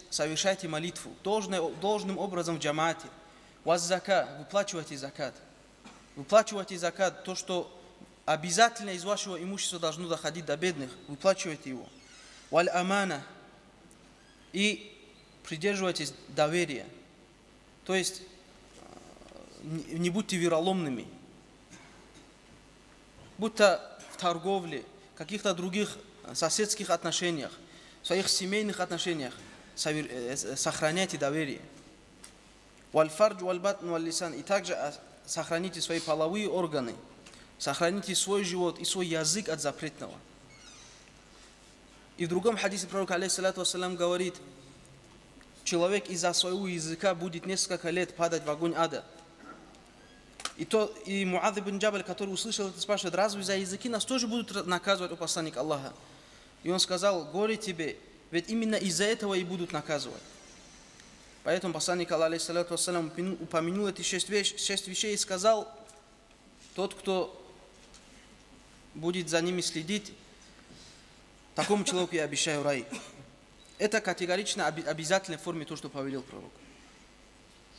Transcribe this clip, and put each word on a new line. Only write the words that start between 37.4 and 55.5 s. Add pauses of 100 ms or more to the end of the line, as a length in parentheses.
сохраните
свой
живот
и
свой
язык
от
запретного. (2000)
И
в
другом
хадисе
пророк,
алейхиссалату
вассалям,
говорит: (1300)
«Человек
из-за
своего
языка
будет
несколько
лет
падать
в
огонь
ада». (1500)
И
то, (120)
и
Муад
ибн
Джабаль,
который
услышал
это,
спрашивает:
«Разве
за
языки
нас
тоже
будут
ра-,
наказывать,
о
посланник